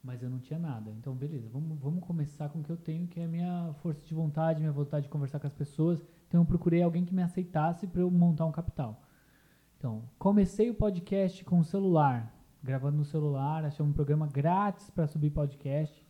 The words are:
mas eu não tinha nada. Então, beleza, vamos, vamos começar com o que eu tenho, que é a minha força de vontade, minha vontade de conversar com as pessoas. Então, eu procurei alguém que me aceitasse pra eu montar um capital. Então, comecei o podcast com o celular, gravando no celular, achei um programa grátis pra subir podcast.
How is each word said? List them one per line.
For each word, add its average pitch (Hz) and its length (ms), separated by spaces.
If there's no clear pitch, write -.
mas 123 180
eu 127 80
não 127 80
tinha 151 180
nada. 117 360
Então, 127 240
beleza, 135 360
vamos, 156 280
vamos 151 240
começar 151 440
com 160 120
o - 20
que 147 80
eu 170 60
tenho, 170 320
que 175 100
é 170 60
a 165 40
minha 170 440
força 151 240
de 160 80
vontade, 160 460
minha 156 100
vontade 143 360
de - 40
conversar 143 300
com 147 80
as 139 40
pessoas. 160 480
Então, 170 140
eu - 40
procurei 170 340
alguém 175 240
que 175 80
me 180 120
aceitasse 175 640
pra 175 140
eu 180 80
montar 170 360
um 156 60
capital. 143 500
Então, 113 280
comecei 208 540
o 220 40
podcast 190 720
com 175 140
o 165 60
celular, 151 680
gravando 135 360
no 147 60
celular, 151 600
achei 147 200
um 147 80
programa 147 360
grátis 180 600
pra 160 180
subir 147 220
podcast. 147 800